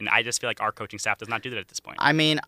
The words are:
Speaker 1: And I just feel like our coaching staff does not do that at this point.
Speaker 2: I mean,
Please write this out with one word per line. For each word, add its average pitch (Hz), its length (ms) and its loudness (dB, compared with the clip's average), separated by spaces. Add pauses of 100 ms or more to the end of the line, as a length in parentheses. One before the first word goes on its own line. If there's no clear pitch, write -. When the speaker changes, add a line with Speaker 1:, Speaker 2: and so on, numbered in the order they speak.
Speaker 1:
And 107 80 -4
I 113 160 4
just 117 160 -2
feel 120 100 -2
like 107 100 -6
our 107 120 0
coaching 107 260 -10
staff 107 200 -2
does 107 100 -12
not 113 140 -4
do 127 80 -8
that 117 80 -6
at 92 100 -8
this - 100 -10
point. - 220 -10
Speaker 2:
I 143 120 6
mean, 156 360 4